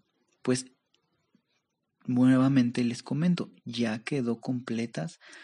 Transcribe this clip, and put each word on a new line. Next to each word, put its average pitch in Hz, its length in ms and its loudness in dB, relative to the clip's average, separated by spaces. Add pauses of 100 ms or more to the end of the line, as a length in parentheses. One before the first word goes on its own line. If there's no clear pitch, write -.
(420)
pues, 127 240 -2 (1400)
nuevamente 127 760 4
les 117 180 -4
comento, 170 500 -2 (120)
ya 117 380 -4
quedó 117 380 -4
completas 123 800 -6 (220)